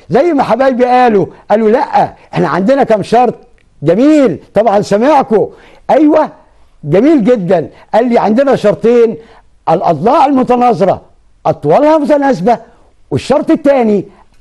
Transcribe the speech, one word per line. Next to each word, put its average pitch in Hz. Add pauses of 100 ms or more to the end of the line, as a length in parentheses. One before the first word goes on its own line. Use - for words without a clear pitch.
(100)
زي 285
ما 277
حبايبي 240
قالوا، 247 (240)
قالوا: 214
"لأ، 214 (200)
إحنا 165
عندنا 196
كم 208
شرط؟" 240 (480)
جميل، 233 (160)
طبعًا 208
سامعكم. 220 (420)
أيوه، 302 (560)
جميل 220
جدًا. 180 (260)
قال 233
لي: 233
"عندنا 220
شرطين، 220 (520)
الأضلاع 185
المتناظرة 240 (440)
أطوالها 196
متناسبة، 269 (520)
والشرط 254
الثاني 233 (360)